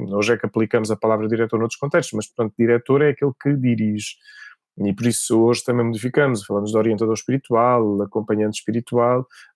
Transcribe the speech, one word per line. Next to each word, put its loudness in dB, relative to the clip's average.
Hoje 2
é 0
que -6
aplicamos -2
a 0
palavra 0
diretor -2
noutros -4
contextos, -2
mas -4
portanto -4
diretor 2
é 4
aquele -2
que 0
dirige. -2
E 0
por -6
isso 0
hoje 4
também 0
modificamos, 0
falamos -4
de 2
orientador 2
espiritual, 0
acompanhante -2
espiritual, -2